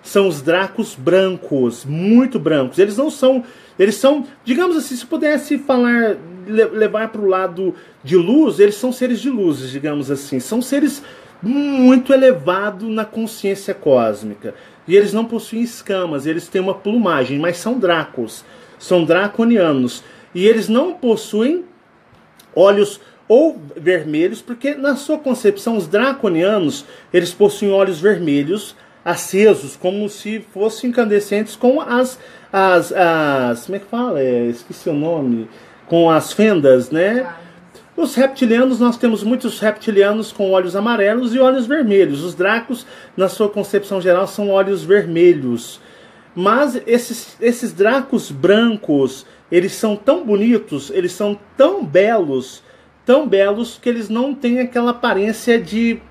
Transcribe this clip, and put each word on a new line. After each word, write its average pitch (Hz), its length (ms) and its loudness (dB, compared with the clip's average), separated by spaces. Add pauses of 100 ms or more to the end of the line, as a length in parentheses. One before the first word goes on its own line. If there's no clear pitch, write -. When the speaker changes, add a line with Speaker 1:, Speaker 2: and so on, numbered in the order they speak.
Speaker 1:
São 196 220 2
os 147 120 -6
dracos 185 540 -2
brancos, 156 880 0
muito 208 560 2
brancos. 143 400 0
Eles 202 160 4
não 285 140 -2
são, 262 340 0 (340)
eles 208 180 2
são, 285 300 0 (200)
digamos 320 320 0
assim, 262 180 -6
se - 100 -12
pudesse 302 520 -2
falar, 240 580 0 (320)
le-, 214 240 2
levar 214 380 -2
pro 214 160 -6
lado 185 500 -2 (260)
de 143 140 -2
luz, 214 420 4
eles 202 180 6
são 254 180 -4
seres 247 260 -2
de 277 100 -4
luzes, 156 400 -2
digamos 143 400 -6
assim. 139 300 -4
São 220 220 -4
seres 277 420 -2 (380)
muito 262 720 4
elevado 202 760 2
na 220 160 -4
consciência 202 680 -6
cósmica. 110 840 -2 (320)
E 170 80 2
eles 202 160 4
não 220 140 -2
possuem 226 360 -8
escamas, 180 640 -4
eles 165 220 -4
têm 190 140 -2
uma 190 120 -2
plumagem, 175 640 0
mas 170 200 -2
são 240 200 -4
dracos, 160 680 -4 (340)
são 180 240 2
draconianos. 175 1000 0 (280)
E 180 140 2
eles 220 220 4
não 302 240 0
possuem 247 720 -2 (880)
olhos 202 460 4 (260)
ou 285 340 4 (140)
vermelhos, 165 680 -2
porque 262 320 -6
na 277 220 -2
sua 302 220 -4
concepção 233 580 -2
os 190 100 -4
draconianos, 196 1000 0 (280)
eles 175 200 0
possuem 202 380 0
olhos 190 280 0
vermelhos 170 720 -2 (340)
acesos, 185 680 0
como 202 320 -4
se 208 320 -10 (100)
fossem 220 380 -4
incandescentes 208 680 -2
com 262 240 2
as, 254 400 -2 (320)
as, 185 400 2
as, 147 760 0
como 190 120 -8
é - 20 -6
que 196 60 -16
fala? 233 340 -4
É, 123 280 0
esqueci - 420 -8
o 156 40 -2
nome. 143 540 -2 (400)
Com 170 220 4
as 156 240 2
fendas, 143 580 4
né? 208 340 0
Speaker 2:
Ah. - 120 -16 (580)
Speaker 1:
Os 339 200 -4
reptilianos, 247 640 2
nós 240 160 2
temos 220 260 0
muitos 247 380 -4
reptilianos 208 720 0
com 190 180 -2
olhos 185 240 0
amarelos 220 580 0
e 254 60 0
olhos 262 260 2
vermelhos. 196 560 2
Os 170 140 -8
dracos, 196 500 -2 (300)
na 185 140 0
sua 208 180 -2
concepção 196 540 -4
geral, 180 260 2
são 202 220 -6
olhos 196 340 0
vermelhos. 165 960 2 (560)
Mas 233 500 0
esses, - 540 -4
esses 233 320 -2
dracos 226 580 0
brancos, 165 960 0 (240)
eles 180 220 2
são 214 240 -4
tão 302 300 0
bonitos, 208 640 0
eles 180 220 -2
são 208 260 -4 (160)
tão 339 280 2
belos, 170 800 0 (440)
tão 277 200 4
belos 202 560 0
que - 60 -4
eles 233 220 -4
não 247 260 -2
têm 247 240 -2
aquela 240 320 -2
aparência 220 680 0
de 226 420 -2 (120)